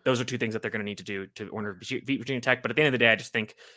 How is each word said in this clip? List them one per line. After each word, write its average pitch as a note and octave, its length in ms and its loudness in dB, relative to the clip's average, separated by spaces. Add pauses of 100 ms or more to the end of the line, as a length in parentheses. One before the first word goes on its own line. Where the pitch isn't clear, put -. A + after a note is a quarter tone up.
those B2+ 160 4
are B2+ 40 0
two B2 140 -6
things A2+ 160 -2
that A2 80 -4
they're A2 80 -4
gonna G#2+ 140 -4
need G2+ 140 -6
to F2+ 60 -14
do G2 220 -6
to - 220 -12
order G#2 260 -6
beat C3 440 -4
Virginia B2 220 -4
Tech. B2+ 220 0
But A#2 80 -2
at A#2 60 0
the D3+ 60 6
end D3+ 60 6
of C3+ 40 4
the A#2 120 4
day, A#2 80 8
I A2 40 6
just - 160 -8
think A2 220 -2 (220)